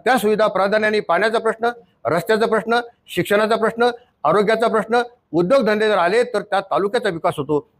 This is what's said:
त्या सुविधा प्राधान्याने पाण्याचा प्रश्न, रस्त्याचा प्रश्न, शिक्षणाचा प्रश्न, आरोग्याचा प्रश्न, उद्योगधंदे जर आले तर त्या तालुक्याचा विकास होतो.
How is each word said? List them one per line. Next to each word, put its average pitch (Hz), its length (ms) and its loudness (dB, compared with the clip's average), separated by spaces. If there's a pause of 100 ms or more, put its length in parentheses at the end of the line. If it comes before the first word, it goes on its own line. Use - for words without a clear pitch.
त्या 247 140 2
सुविधा 214 280 2
प्राधान्याने 208 540 0
पाण्याचा 208 380 0
प्रश्न, 220 320 -2 (340)
रस्त्याचा 202 420 0
प्रश्न, 220 340 0 (260)
शिक्षणाचा 208 500 0
प्रश्न, 220 340 0 (340)
आरोग्याचा 208 440 2
प्रश्न, 220 340 0 (300)
उद्योगधंदे 208 560 2
जर 208 100 2
आले 185 240 2
तर 220 200 -4
त्या 190 180 -2
तालुक्याचा 196 480 -2
विकास 170 300 -2
होतो. 147 300 -4 (120)